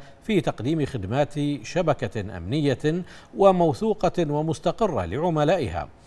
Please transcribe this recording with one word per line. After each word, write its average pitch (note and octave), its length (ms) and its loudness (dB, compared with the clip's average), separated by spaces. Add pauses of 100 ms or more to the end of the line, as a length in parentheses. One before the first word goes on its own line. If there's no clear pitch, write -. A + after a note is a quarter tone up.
(220)
في G3+ 180 0
تقديم C#3+ 440 -2
خدمات B2 500 -2 (280)
شبكة A2+ 760 -2
أمنية C#3+ 680 0 (340)
وموثوقة F3+ 960 4
ومستقرة D#3 720 0
لعملائها، D3 840 0 (180)